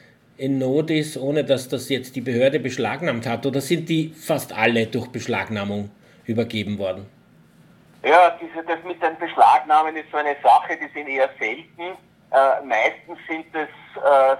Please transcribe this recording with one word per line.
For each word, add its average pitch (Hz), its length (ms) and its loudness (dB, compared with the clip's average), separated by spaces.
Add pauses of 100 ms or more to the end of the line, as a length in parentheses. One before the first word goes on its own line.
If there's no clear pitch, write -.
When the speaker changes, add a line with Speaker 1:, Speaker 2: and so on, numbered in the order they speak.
(380)
Speaker 1:
in 135 220 -2
Not 143 320 0
ist, 156 260 -2
ohne 139 260 -2
dass 123 240 0
das 123 220 -6
jetzt 131 260 -4
die 127 60 -6
Behörde 131 380 2
beschlagnahmt 123 680 -4
hat? 117 220 -4
Oder 135 120 -2
sind 160 300 -2
die 160 200 0
fast - 440 -4
alle 113 320 2
durch 113 220 -4
Beschlagnahmung 104 840 -6 (360)
übergeben 107 520 -4
worden? 98 320 -6 (920)
Speaker 2:
Ja, 170 380 6
diese, 165 240 -10
das 165 180 -6
mit 175 180 -12
den 165 160 -2
Beschlagnahmen 156 800 4
ist 151 160 -12
so 156 60 -4
eine 147 260 -2
Sache, 147 320 4
die 156 180 -10
sind 147 140 -10
eher 135 220 0 (100)
selten. 165 580 -8 (340)
Äh, 135 340 4
meistens 127 520 -2 (120)
sind 160 240 -10
es, 156 160 -6 (260)
äh, 135 440 4